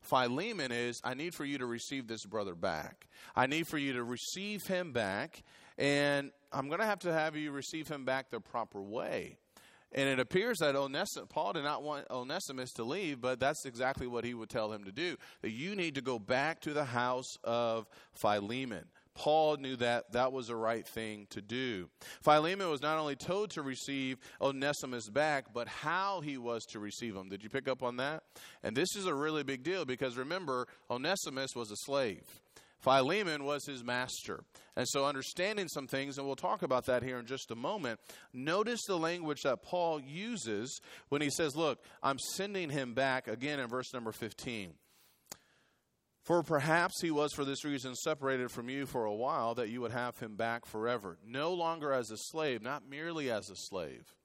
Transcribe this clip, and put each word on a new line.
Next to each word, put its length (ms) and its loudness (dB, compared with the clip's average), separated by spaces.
Philemon 720 2
is, 280 0
"I 120 -2
need 200 -6
for 120 -6
you 140 -4
to 60 -2
receive 400 -4
this 200 -6
brother 280 -2
back. 540 -2
I 140 6
need 220 0
for 80 -2
you 160 0
to 100 -2
receive 640 -6
him 260 -2
back, 500 0
and 560 4
I'm 160 -2
gonna 180 0
have 140 0
to 140 2
have 240 2
you 140 -2
receive 360 -6
him 160 -6
back 260 0
the 120 -4
proper 400 -4
way." 560 -4
And 160 2
it 100 2
appears 380 2
that 180 4
Onesi-, 540 -2
Paul 240 0
did 100 -2
not 180 0
want 300 -6
Onesimus 600 -4
to 100 -4
leave, 380 -2
but 180 0
that's 260 2
exactly 400 0
what 200 -2
he 80 -2
would 160 -8
tell 240 0
him 100 -8
to 80 -10
do, 240 -4
that 100 -2
you 260 -4
need 180 -2
to 60 -2
go 180 0
back 440 2
to 100 -2
the 100 2
house 640 0
of 420 2
Philemon. 720 2
Paul 400 6
knew 220 -4
that 340 2
that 220 4
was 140 -4
the 100 -2
right 280 2
thing 440 -6
to 120 -8
do. 480 -2
Philemon 480 6
was 120 0
not 160 2
only 180 0
told 360 -2
to 100 -4
receive 580 -2
Onesimus 680 0
back, 460 2
but 160 -4
how 500 0
he 180 -4
was 280 -2
to 140 -10
receive 360 -4
him. 140 -8
Did 120 -6
you 80 -10
pick 200 -2
up 120 0
on 140 -2
that? 280 -2
And 120 -2
this 180 2
is 120 -4
a 100 2
really 280 0
big 200 -4
deal 220 0
because, 320 -2
remember, 500 -2
Onesimus 640 -2
was 160 -4
a 60 -8
slave. 640 0
Philemon 640 6
was 220 -2
his 180 -8
master. 600 -2
And 120 0
so 180 4
understanding 600 0
some 200 -6
things, 320 -2
and 80 -2
we'll 80 0
talk 260 0
about 240 4
that 160 6
here 160 -4
in 80 -6
just 240 -6
a 60 -4
moment, 440 -2
notice 540 2
the 140 2
language 440 0
that 200 4
Paul 360 0
uses 800 -4
when 140 4
he 80 2
says, 240 0
"Look, 280 2
I'm 160 4
sending 500 -2
him 240 -2
back," 340 2
again 320 -2
in 80 -2
verse 280 -4
number 160 -4
fifteen. 640 -6
"For 220 4
perhaps 580 4
he 80 2
was 240 4
for 100 -2
this 220 -2
reason 300 -2
separated 560 0
from 180 -6
you 160 -2
for 200 0
a 100 0
while, 400 0
that 140 0
you 120 -4
would 100 -2
have 280 -2
him 160 -8
back 320 0
forever. 580 -2
No 280 -2
longer 380 0
as 200 2
a 60 -6
slave," 440 -2
not 260 -6
merely 440 -4
as 180 0
a 60 -12
slave 680 -8